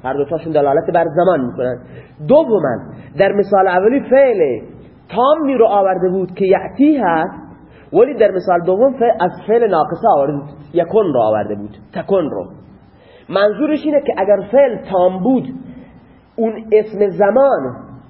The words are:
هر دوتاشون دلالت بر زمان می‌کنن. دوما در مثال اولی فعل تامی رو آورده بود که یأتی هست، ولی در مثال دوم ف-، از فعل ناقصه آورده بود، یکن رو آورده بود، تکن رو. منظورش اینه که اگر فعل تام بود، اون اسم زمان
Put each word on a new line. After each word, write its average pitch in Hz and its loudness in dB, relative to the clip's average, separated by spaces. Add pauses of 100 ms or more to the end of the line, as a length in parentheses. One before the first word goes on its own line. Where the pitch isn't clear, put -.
هر 131 -6
دوتاشون 156 -6
دلالت 147 0
بر 165 2 (100)
زمان 180 2
می‌کنن. 123 -6 (460)
دوما 185 2 (400)
در 196 2
مثال 196 2
اولی 202 2 (100)
فعل 202 2 (480)
تامی 277 0
رو 226 4
آورده 190 0
بود 180 -4
که 202 -2
یأتی 262 2
هست، 175 -2 (500)
ولی 247 4
در 214 2
مثال 180 0
دوم 196 2
ف-، 233 0
از 185 0 (160)
فعل 226 2
ناقصه 170 0
آورده 143 0
بود، 143 -10 (240)
یکن 175 0 (100)
رو 123 2
آورده 107 0
بود، 104 -14 (180)
تکن 175 -2
رو. 101 -10 (760)
منظورش 233 -2
اینه 294 0
که 226 -4
اگر 196 0
فعل 254 4 (140)
تام 185 0
بود، 240 0 (920)
اون 220 -4
اسم 208 2
زمان 196 0 (340)